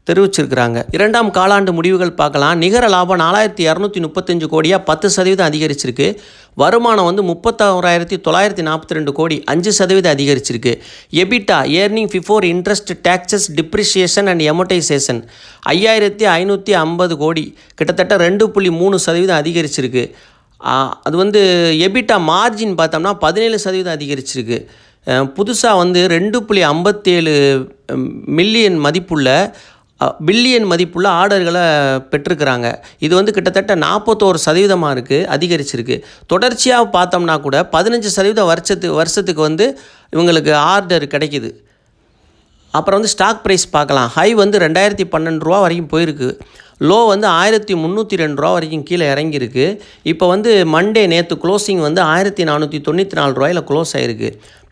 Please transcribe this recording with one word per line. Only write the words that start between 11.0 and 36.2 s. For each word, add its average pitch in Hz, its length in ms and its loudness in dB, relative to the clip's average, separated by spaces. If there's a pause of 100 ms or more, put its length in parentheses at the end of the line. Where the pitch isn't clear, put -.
எபிட்டா, 196 640 0
earning 202 360 0
before 196 340 0
interest, 180 500 -2 (100)
taxes, 180 400 0 (120)
depreciation 185 760 0
and 170 140 0
amortization, 151 800 0 (460)
ஐயாயிரத்தி 208 560 2
ஐநூத்தி 196 460 0
ஐம்பது 170 460 0
கோடி, 156 400 -4 (180)
கிட்டத்தட்ட 185 420 0
ரெண்டு 196 340 2
புள்ளி 196 200 0
மூணு 180 280 0
சதவீதம் 175 420 0
அதிகரிச்சிருக்கு. 143 640 -2 (600)
ஆ, 131 380 -2
அது 156 140 -4
வந்து 202 240 2 (380)
எபிட்டா 214 400 0
மார்ஜின் 202 580 0
பார்த்தோம்னா, 165 360 0
பதினேழு 214 460 0
சதவீதம் 185 360 -4
அதிகரிச்சிருக்கு. 131 640 -6 (480)
அஹ், 131 260 0
புதுசா 214 440 0
வந்து 180 320 2
ரெண்டு 208 340 0
புள்ளி 208 200 0
ஐம்பத்தேழு 175 720 0 (920)
மில்லியன் 202 500 2
மதிப்புள்ள, 156 800 0 (480)
அ, 135 140 -2 (100)
பில்லியன் 233 380 2
மதிப்புள்ள 175 440 0
ஆர்டர்களை 180 520 2 (420)
பெற்றிருக்கிறாங்க. 139 720 -2 (240)
இது 160 160 0
வந்து 202 180 2
கிட்டத்தட்ட 190 420 0
நாற்பத்தோரு 196 600 0 (120)
சதவீதமா 175 440 2
இருக்கு, 135 400 -2
அதிகரிச்சிருக்கு. 143 680 -4 (300)